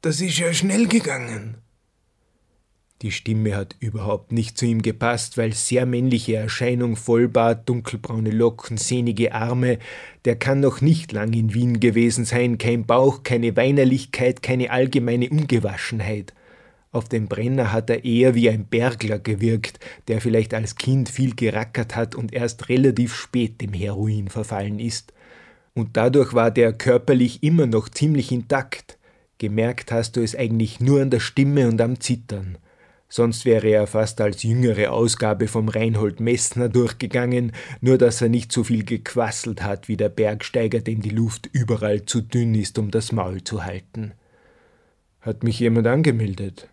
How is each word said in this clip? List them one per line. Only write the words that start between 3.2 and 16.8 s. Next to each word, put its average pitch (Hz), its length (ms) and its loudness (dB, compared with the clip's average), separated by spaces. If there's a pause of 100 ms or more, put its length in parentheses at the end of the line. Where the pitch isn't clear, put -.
hat 98 240 -8
überhaupt 107 540 -6
nicht 117 260 -4
zu 127 80 -2
ihm 113 160 0
gepasst, 117 560 -2
weil 113 140 0
sehr 123 340 0
männliche 123 480 0
Erscheinung, 120 640 -2
Vollbart, 117 720 2
dunkelbraune 113 640 -4
Locken, 113 440 0
sehnige 117 580 -2
Arme. 120 440 0 (460)
Der 120 100 4
kann 135 240 0
noch 139 220 2
nicht 160 320 2
lang 107 200 -2
in 113 220 0
Wien 120 240 2
gewesen 117 460 4
sein, 120 340 0
kein 117 280 -2
Bauch, 131 360 4
keine 117 340 0
Weinerlichkeit, 131 880 2
keine 127 300 -2
allgemeine 123 580 0
Ungewaschenheit. 107 1040 -2 (560)